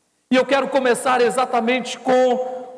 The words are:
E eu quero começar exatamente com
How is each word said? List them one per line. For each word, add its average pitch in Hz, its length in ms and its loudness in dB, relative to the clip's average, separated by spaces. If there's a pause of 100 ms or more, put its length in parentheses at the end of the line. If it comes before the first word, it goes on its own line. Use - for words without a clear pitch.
(300)
E 247 60 4
eu 254 80 4
quero 269 240 0
começar 254 520 0
exatamente 240 760 0
com 254 560 0 (240)